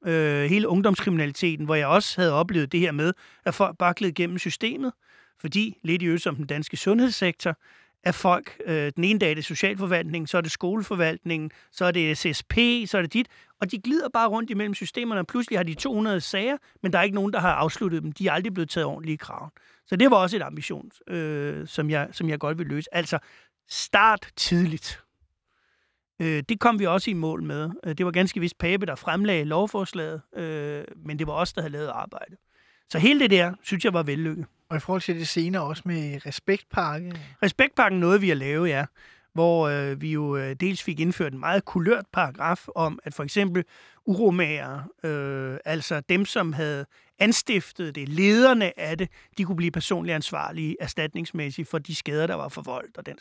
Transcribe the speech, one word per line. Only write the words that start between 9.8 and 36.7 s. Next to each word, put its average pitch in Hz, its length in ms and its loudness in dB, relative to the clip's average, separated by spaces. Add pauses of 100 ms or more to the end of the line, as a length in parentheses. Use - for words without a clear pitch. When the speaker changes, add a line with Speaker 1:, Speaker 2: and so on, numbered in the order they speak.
Speaker 1:
så 185 100 -2
er 175 40 4
det 160 100 -2
skoleforvaltningen, 170 1000 -2 (220)
så - 120 -2
er 180 60 4
det 160 280 2
S - 80 -2 (100)
S - 60 -8
P, - 120 -8 (320)
så 202 120 0
er 180 40 4
det 160 100 -4
dit, 233 160 0 (320)
og 196 100 -2
de 226 80 -6
glider 269 300 -2
bare 226 200 2
rundt 226 220 -2
imellem 208 240 -2
systemerne, 220 460 -4
og 175 60 -2
pludselig 240 320 -2
har 180 40 2
de 160 120 -4
to 269 200 -4
hundrede 208 260 2
sager, 220 360 -2 (260)
men 185 100 0
der 185 60 4
er 170 40 6
ikke 202 120 2
nogen, 202 180 0
der - 80 -2
har 175 120 4
afsluttet 160 500 0
dem. 156 100 -6
De 190 160 -2
er 151 40 2
aldrig 185 220 -2
blevet 170 160 -4
taget 160 160 -2
ordentligt 151 280 -6
i 151 100 -8
kraven. - 260 -14 (360)
Så 190 100 -2
det 247 140 8
var 233 60 10
også 185 200 2
et 175 60 -2
ambition, 147 480 -10 (180)
øh, 151 600 -6
som 151 220 -2
jeg, 151 220 0
som 165 160 -2
jeg 151 100 -2
godt 151 200 -2
vil 170 80 -4
løse. 143 280 -6
Altså, 170 240 -2 (500)
start 214 680 2
tidligt. 175 640 0 (1200)
Øh, 156 260 0
det 226 120 -2
kom 233 180 4
vi 196 80 0
også 185 240 2
i 196 40 0
mål 160 280 -2
med. 151 280 -4 (160)
Øh, 160 80 -4
det 180 120 0
var 175 60 0
ganske 180 280 2
vist 170 180 -2
Pape, 190 280 0
der 151 80 -4
fremlagde 175 500 0
lovforslaget, 165 760 -2 (160)
øh, 147 480 -8 (200)
men 151 140 -6
det 156 80 -4
var 151 60 -4
os, 170 200 -2
der - 80 -6
havde 160 120 -8
lavet 147 160 -8
arbejdet. - 500 -10 (520)
Så 165 80 -2
hele 269 220 6
det 240 100 6
der, 180 220 6 (100)
synes 190 220 -2
jeg, 208 80 4
var 170 100 2
vellykket. 156 440 -4 (220)
Speaker 2:
Og 160 80 -4
i 147 40 -4
forhold 185 220 -2
til 180 160 -2
det 165 100 -4
senere 175 340 0
også 151 240 -6
med 151 400 -4
Respektpakke? 175 880 -2 (300)